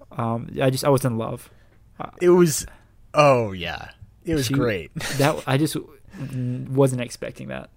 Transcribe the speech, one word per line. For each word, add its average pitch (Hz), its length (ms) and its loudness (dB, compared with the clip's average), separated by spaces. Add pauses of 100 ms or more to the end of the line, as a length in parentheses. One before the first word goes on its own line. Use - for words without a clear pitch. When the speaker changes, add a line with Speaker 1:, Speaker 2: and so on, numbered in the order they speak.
(120)
Speaker 1:
um, 117 380 -4 (120)
I 135 80 4
just, 131 160 -2
I 143 40 4
was 131 140 4
in 120 140 -2
love. 120 320 -8 (500)
Uh, - 120 -12 (100)
Speaker 2:
It 180 80 6
was, 175 380 4 (480)
oh 127 380 6
yeah. 85 360 -8 (340)
It 165 120 -2
was 139 100 0
Speaker 1:
she, 113 80 -2
Speaker 2:
great. 107 400 -2
<laughs> - 240 -6
Speaker 1:
that, 147 300 0
I 135 100 2
just 147 180 0 (440)
n-, 127 520 -6
wasn't 131 300 2
expecting 127 460 -12
that. - 300 -12